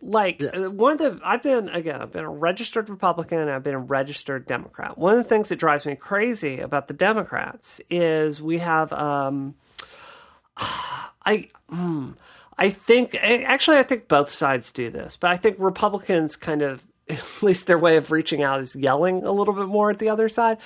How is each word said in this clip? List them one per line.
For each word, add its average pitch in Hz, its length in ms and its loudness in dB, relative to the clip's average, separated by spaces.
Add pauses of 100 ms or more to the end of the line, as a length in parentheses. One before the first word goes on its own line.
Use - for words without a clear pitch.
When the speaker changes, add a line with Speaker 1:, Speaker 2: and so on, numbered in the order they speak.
Speaker 1:
Like, 196 380 0
Speaker 2:
Yeah. 143 80 -4 (160)
Speaker 1:
uh, 185 40 -6
one 220 240 2
of 302 60 -2
the, 254 240 -2
I've 202 200 0
been, 247 260 0
again, 160 320 -4
I've 113 100 -10
been 165 140 -6
a 156 40 -8
registered 190 600 -2
Republican, 170 600 -2
I've 135 140 -4
been 143 120 -4
a 131 40 -4
registered 135 680 -4
Democrat. - 520 -8
One 196 180 4
of 247 60 2
the 240 60 -6
things 214 200 2
that 170 80 -4
drives 147 280 2
me 143 100 -6
crazy 202 640 -4
about 139 280 -4
the 147 80 -10
Democrats - 840 -2 (100)
is 160 520 0
we 165 180 -2
have, 160 340 0
um, 143 600 -2 (640)
<sighs> - 380 -20
I, - 920 -4 (200)
hmm, 165 420 -4 (460)
I 196 120 4
think, 233 460 2
a-, 240 280 2
actually, 277 340 4
I 262 60 6
think 247 240 -2
both 143 220 4
sides 135 420 -2
do 117 180 -6
this, - 280 -10
but 175 140 0
I 180 60 0
think 190 220 2
Republicans 190 760 0
kind 151 260 -4
of, 135 220 -4 (120)
<laughs> - 140 -20
at - 340 -8
least 185 240 4
their 175 100 8
way 160 200 6
of 147 140 2
reaching 156 320 0
out 135 180 0
is 127 140 -8
yelling 143 480 2
a 196 80 -2
little 202 220 0
bit 196 140 -4
more 208 240 2
at 208 80 -4
the 214 100 0
other 220 200 0
side. 226 360 2